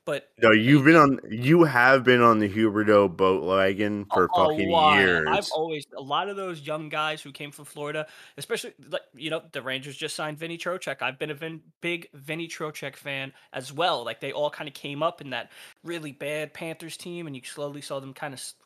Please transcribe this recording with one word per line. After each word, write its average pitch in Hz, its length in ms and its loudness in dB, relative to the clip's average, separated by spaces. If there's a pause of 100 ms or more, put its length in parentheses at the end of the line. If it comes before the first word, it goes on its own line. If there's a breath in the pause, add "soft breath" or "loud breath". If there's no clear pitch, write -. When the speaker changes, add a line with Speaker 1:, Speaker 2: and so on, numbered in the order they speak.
Speaker 1:
but 147 240 -8 (120)
Speaker 2:
No, 113 100 8
you've 123 300 6
Speaker 1:
it - 40 -2
Speaker 2:
been 160 100 8
on, 139 240 6 (100)
you 135 340 4
have 131 380 4
been 123 200 6
on 117 160 8
the 104 100 2
Huberdeau 104 680 4
boat 92 300 2
wagon 98 680 0
Speaker 1:
A, - 40 -4
Speaker 2:
for 90 100 4
Speaker 1:
a 85 100 0
Speaker 2:
fucking 156 360 2
Speaker 1:
while. 151 280 4
Speaker 2:
years. 87 300 2
Speaker 1:
I've 190 260 -2
always, 156 300 -6 (120)
a - 40 -12
lot 151 300 -4
of 196 60 -12
those 185 260 -10
young 156 260 -10
guys 156 320 -6
who 147 100 -18
came 147 200 -16
from 147 160 -20
Florida, 151 400 -8 (320 soft breath)
especially, 214 340 -10 (160)
like, 180 140 -8 (120)
you 156 140 -12
know, 156 140 -6 (100)
the 143 80 -10
Rangers 131 360 -10
just 156 200 -10
signed 151 220 -8
Vinny 165 180 -10
Trocheck. 170 460 -8
I've 131 160 -6
been 156 120 -8
a 151 40 -8
Vin-, 160 260 -12 (220)
big 175 320 -6
Vinny 156 340 -10
Trocheck 151 480 -12
fan 135 380 -10 (180 soft breath)
as 135 200 -12
well. 151 300 -2
Like, 117 180 -10
they 139 120 -8
all 147 180 -4
kinda 151 200 -14
came 143 320 -10
up 170 180 -4
in 147 100 -16
that 120 220 -10 (320 soft breath)
really 160 280 -12
bad 147 420 -10
Panthers 160 420 -14
team, 175 300 -14
and 139 100 -14
you 123 80 -16
slowly 143 380 -12
saw 139 180 -10
them 135 140 -18
kinda 147 200 -12
s-, - 200 -16 (120)